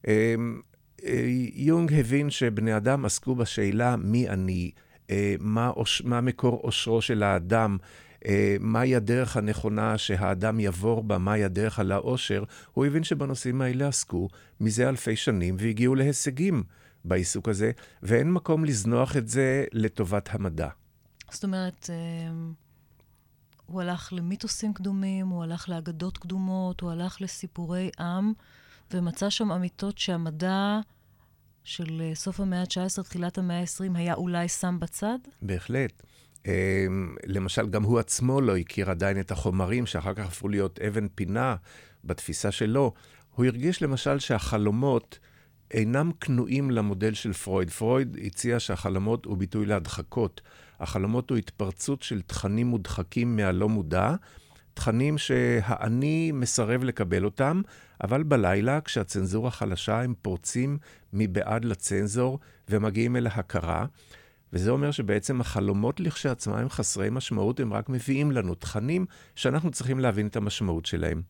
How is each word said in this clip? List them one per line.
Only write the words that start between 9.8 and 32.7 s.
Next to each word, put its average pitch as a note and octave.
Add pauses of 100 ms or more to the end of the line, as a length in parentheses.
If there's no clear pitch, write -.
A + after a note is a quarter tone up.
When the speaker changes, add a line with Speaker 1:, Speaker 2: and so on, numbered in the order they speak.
Speaker 1:
שהאדם G2
יבור G#2
בה, G#2
מהי G2+
הדרך G2
על F#2+
האושר. G2+ (300)
הוא C3
הבין D3+
שבנושאים C3+
האלה C3
עסקו F#2 (300)
מזה A2+
אלפי A#2+
שנים F#2
והגיעו A2+
להישגים C#3 (420)
בעיסוק F#2
הזה, G#2+ (320)
ואין A#2+
מקום D#3+
לזנוח A#2+
את A2+
זה C3
לטובת G#2
המדע. D#2+ (640)
Speaker 2:
זאת -
אומרת, F#3
אה, E3+ (1700)
הוא F3+
הלך F3
למיתוסים G3+
קדומים, F#3+
הוא F3
הלך E3+
לאגדות E3
קדומות, F#3
הוא F3
הלך F3
לסיפורי F3+ (100)
עם, F#3 (580)
ומצא F3+
שם G#3
אמיתות F#3
שהמדע F#3 (840)
של, D#3+
אה, D#3+
סוף F#3+
המאה F#3
התשע F3+